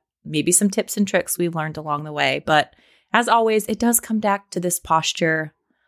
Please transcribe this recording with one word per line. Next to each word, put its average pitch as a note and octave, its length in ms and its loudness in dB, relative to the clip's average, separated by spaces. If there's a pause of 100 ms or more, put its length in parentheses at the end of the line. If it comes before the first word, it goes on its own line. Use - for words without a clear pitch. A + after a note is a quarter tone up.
(260)
maybe D#3 260 0
some G3+ 180 2
tips - 280 -4
and G3+ 100 0
tricks - 300 -2
we've E3+ 180 -2
learned D#3 220 -6
along D3+ 260 -4
the D3+ 80 -12
way. C#3+ 340 0
But - 280 2 (380)
as A#3 160 2
always, A3 380 4
it G#3+ 140 -4
does A#3 200 2
come A3 200 -2
back G3+ 320 -2
to - 80 -6
this F3 200 -2
posture D#3+ 760 0 (320)